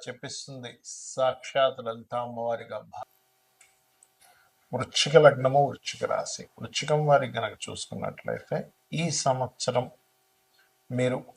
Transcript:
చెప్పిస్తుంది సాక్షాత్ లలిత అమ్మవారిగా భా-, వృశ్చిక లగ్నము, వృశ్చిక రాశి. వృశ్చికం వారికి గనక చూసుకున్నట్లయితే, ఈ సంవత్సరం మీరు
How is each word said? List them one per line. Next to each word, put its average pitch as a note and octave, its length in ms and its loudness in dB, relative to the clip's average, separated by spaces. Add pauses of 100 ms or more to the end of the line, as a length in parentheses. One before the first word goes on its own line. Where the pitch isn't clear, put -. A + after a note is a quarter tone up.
చెప్పిస్తుంది B2+ 680 -12 (420)
సాక్షాత్ C3 720 2
లలిత A2+ 280 -8 (120)
అమ్మవారిగా A#2 520 -6 (140)
భా-, - 160 -14 (1700)
వృశ్చిక B2+ 440 0
లగ్నము, C3 520 8
వృశ్చిక - 320 -12 (100)
రాశి. - 320 -4 (160)
వృశ్చికం D3 480 -2
వారికి C#3 300 4
గనక A2 160 -4 (120)
చూసుకున్నట్లయితే, - 920 -8 (440)
ఈ - 20 -2 (220)
సంవత్సరం B2+ 600 0 (1040)
మీరు B2+ 280 0 (200)